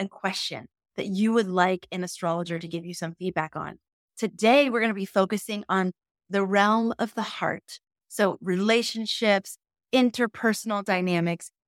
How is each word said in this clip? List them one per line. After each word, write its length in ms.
a 80
question 600
that 120
you 260
would 160
like 420
an 100
astrologer 580
to 100
give 160
you 80
some 220
feedback 420
on. 200
Today, 540
we're 100
gonna 140
be 100
focusing 640
on 240
the 160
realm 520
of 160
the 100
heart. 580
So 320
relationships, 1160
interpersonal 920
dynamics, 680